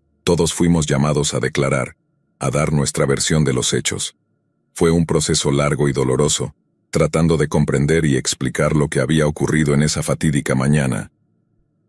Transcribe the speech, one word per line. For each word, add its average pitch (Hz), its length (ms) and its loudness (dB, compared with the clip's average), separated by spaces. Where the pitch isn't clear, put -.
Todos 85 300 0
fuimos 85 320 2
llamados 73 480 0
a 76 60 -4
declarar, 67 580 -2
a 69 80 -4
dar 76 240 -2
nuestra 73 320 0
versión 76 380 0
de 67 100 0
los 62 180 -2
hechos. - 440 -6
Fue 85 160 2
un 82 160 2
proceso 78 460 0
largo 71 360 0
y 69 60 0
doloroso, 67 600 0
tratando 80 480 2
de 73 100 0
comprender 76 560 2
y 69 140 2
explicar 73 580 -2
lo 73 120 2
que 71 120 -4
había 76 280 2
ocurrido 73 480 0
en 71 80 2
esa 78 180 -2
fatídica 71 540 -2
mañana. 65 560 0